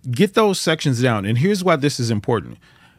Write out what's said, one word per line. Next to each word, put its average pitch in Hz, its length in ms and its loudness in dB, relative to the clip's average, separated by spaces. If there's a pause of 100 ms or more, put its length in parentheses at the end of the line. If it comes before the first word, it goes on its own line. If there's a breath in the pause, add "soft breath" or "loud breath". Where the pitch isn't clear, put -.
(120)
get 127 220 2
those 208 260 2
sections 151 420 0
down. 113 240 0
And 117 120 0
here's 180 260 0
why 175 140 2
this 139 220 -2
is 117 120 -2
important. 104 460 -4 (420 soft breath)